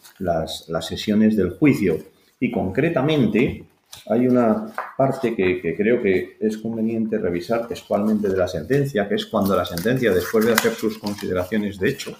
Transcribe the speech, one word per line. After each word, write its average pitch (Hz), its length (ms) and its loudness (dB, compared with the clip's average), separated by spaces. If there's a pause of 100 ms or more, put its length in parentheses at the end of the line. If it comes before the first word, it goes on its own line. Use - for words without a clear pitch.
(200)
las, 85 480 -4
las 82 180 -4
sesiones 107 500 2
del 90 140 2
juicio. 104 480 4 (400)
Y 123 140 -2
concretamente 131 1120 0 (420)
hay 123 200 2
una 110 440 2 (240)
parte 131 380 0
que, 92 260 0
que 82 140 -2
creo 110 260 2
que 92 400 0
es 107 180 -2
conveniente 113 600 -2
revisar 92 480 -2
textualmente 104 640 0
de 95 80 0
la 90 100 2
sentencia, 101 600 -2
que 104 80 0
es 107 100 -4
cuando 98 300 0
la 87 80 0
sentencia, 110 480 0
después 98 340 2
de 120 60 4
hacer 110 200 2
sus 110 260 -4
consideraciones 98 800 -4
de 95 100 0
hecho, - 320 -6